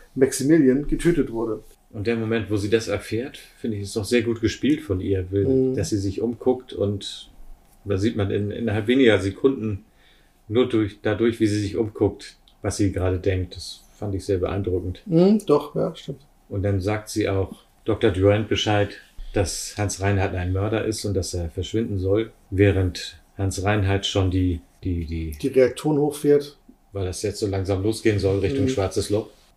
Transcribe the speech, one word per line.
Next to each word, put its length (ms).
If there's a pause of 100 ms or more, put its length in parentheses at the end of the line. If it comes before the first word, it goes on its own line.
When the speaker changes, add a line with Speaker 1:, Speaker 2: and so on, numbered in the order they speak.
(160)
Speaker 1:
Maximilian 720
getötet 440
wurde. 320 (280)
Speaker 2:
Und 160
der 100
Moment, 340
wo 60
sie 120
das 180
erfährt, 500 (220)
finde 180
ich, 60
ist 120
doch 100
sehr 180
gut 180
gespielt 400
von 180
ihr, 320
weil, 140
Speaker 1:
Mhm. 300
Speaker 2:
dass 140
sie 80
sich 240
umguckt 520
und 560 (560)
da 120
sieht 180
man 160
in, 200
innerhalb 360
weniger 320
Sekunden 680 (600)
nur 200
durch, 340
dadurch, 380
wie 80
sie 120
sich 180
umguckt, 600 (240)
was 160
sie 140
gerade 280
denkt. 360
Das 260 (160)
fand 180
ich 100
sehr 140
beeindruckend. 640
Speaker 1:
Mhm, 400
doch, 300
ja, 200
stimmt. 260 (280)
Speaker 2:
Und 140
dann 180
sagt 280
sie 200
auch 340 (220)
Doktor 260
Durant 380
Bescheid, 400 (440)
dass 440
Hans 240
Reinhardt 340
ein 180
Mörder 320
ist 200
und 80
dass 200
er 160
verschwinden 500
soll, 320 (180)
während 680 (180)
Hans 260
Reinhardt 420
schon 260
die, 300 (220)
die, 220
die 260 (100)
Speaker 1:
Die 60
Reaktoren 500
hochfährt. 600 (340)
Speaker 2:
weil 140
das 180
jetzt 160
so 80
langsam 360
losgehen 360
soll 200
Richtung 260
Speaker 1:
Mhm. 40
Speaker 2:
Schwarzes 400
Loch. 180 (300)